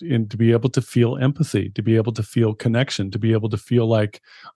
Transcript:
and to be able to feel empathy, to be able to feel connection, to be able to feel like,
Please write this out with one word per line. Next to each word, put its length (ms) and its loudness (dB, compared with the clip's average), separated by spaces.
and 300 -2
to 80 -10
be 140 4
able 180 2
to 100 -2
feel 380 0
empathy, 520 0
to 120 -6
be 140 2
able 160 0
to 100 -4
feel 320 0
connection, 560 -2
to 80 -6
be 140 2
able 180 0
to 80 -2
feel 280 0
like, 360 0